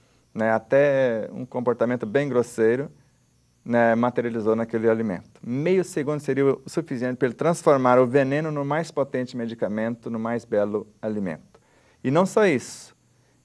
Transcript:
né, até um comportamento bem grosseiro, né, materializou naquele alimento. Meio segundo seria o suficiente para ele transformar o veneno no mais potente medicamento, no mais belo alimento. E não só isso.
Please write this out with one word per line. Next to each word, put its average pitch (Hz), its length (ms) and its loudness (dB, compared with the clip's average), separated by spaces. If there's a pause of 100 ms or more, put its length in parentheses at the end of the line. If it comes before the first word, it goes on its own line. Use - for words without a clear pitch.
(320)
né, 110 200 0
até 131 800 2
um 127 120 -12
comportamento 120 640 -2
bem 139 220 0
grosseiro, 127 600 0 (760)
né, 117 300 4
materializou 117 640 0
naquele 113 320 -2
alimento. 110 540 -2
Meio 165 420 -2
segundo 151 360 -4
seria 139 260 0
o 135 200 0
suficiente 127 500 -4
para 131 100 0
ele 117 80 -4
transformar 139 640 4
o 127 80 6
veneno 139 440 0
no 143 140 -4
mais 156 260 -4
potente 131 460 -4
medicamento, 113 760 -6
no 113 80 -6
mais 113 260 -4
belo 104 420 0 (140)
alimento. 101 600 -6 (420)
E 127 80 -2
não 170 160 4
só 214 200 2
isso. - 480 -2 (500)